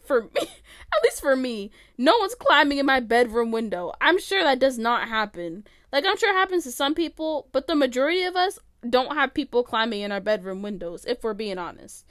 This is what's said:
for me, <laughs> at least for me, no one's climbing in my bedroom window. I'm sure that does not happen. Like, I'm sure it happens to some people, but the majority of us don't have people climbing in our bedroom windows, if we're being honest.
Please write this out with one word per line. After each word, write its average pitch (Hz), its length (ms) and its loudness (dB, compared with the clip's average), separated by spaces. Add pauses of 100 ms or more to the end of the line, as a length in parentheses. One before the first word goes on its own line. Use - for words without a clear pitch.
for 240 200 0
me, 185 120 -18
<laughs> 554 60 0
at - 640 -4
least 571 180 2
for 277 140 2
me, 233 360 -4 (260)
no 311 220 6
one's 403 160 -2
climbing 285 420 4
in 277 80 0
my 269 140 4
bedroom 233 520 2
window. 202 480 -4
I'm 330 200 4
sure 392 240 0
that 269 160 2
does 262 180 2
not 233 300 0
happen. 208 580 -6 (260)
Like, 285 140 0
I'm 392 120 0
sure 415 120 0
it 392 80 2
happens 370 260 0
to 247 80 -12
some 285 220 -2
people, 311 580 -4
but 277 140 -2
the 330 100 0
majority 285 480 2
of 359 120 -4
us 359 240 0 (280)
don't 254 280 0
have 277 180 0
people 269 300 0
climbing 226 380 -2
in 202 100 -6
our 202 100 -4
bedroom 190 400 -2
windows, 180 440 -10
if 247 180 -4
we're 226 100 -2
being 202 240 -6
honest. - 540 -12